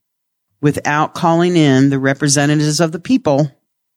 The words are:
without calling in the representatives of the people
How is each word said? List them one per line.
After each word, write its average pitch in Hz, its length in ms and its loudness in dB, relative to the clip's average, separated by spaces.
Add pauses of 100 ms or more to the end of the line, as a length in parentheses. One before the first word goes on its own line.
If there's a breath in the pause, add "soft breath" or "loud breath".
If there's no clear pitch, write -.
(600)
without 147 520 -2
calling 175 440 0
in 139 320 4
the 139 100 -2
representatives 147 800 0
of 165 120 0
the 175 80 -10
people 151 520 -2 (440)